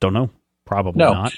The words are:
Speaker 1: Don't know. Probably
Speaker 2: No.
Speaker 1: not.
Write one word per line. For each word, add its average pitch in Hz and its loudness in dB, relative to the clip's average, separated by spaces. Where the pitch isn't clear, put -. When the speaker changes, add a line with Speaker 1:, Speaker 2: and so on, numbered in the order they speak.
Speaker 1:
Don't 95 0
know. 120 -2
Probably 95 -2
Speaker 2:
No. 156 6
Speaker 1:
not. 98 -2